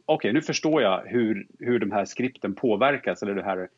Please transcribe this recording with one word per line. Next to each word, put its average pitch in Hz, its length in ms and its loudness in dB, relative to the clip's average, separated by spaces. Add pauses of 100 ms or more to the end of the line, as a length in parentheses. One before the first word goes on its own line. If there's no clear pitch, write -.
okej, 151 260 2
nu 151 100 4
förstår 156 400 0
jag 95 240 2
hur, 110 400 0 (120)
hur 120 200 0
de 104 140 0
här 101 120 0
skripten 104 500 -6
påverkas 113 680 0
eller 101 120 -2
det 95 100 -4
här 92 340 -4